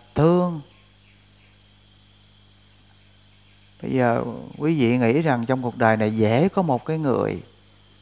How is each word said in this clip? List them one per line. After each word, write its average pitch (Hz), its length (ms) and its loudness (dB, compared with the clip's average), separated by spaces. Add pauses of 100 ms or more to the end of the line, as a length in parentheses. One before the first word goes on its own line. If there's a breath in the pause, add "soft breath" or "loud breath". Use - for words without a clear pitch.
(140)
thương. 170 460 2 (3250)
Bây 120 100 -6
giờ 120 320 0 (340)
quý 156 220 0
vị 120 180 2
nghĩ 123 240 2
rằng 123 240 -2
trong 131 160 -2
cuộc 120 140 -6
đời 113 200 2
này 110 200 -2
dễ 113 320 2
có 196 140 -2
một 135 220 -2
cái 160 140 -6
người 104 440 -2 (600)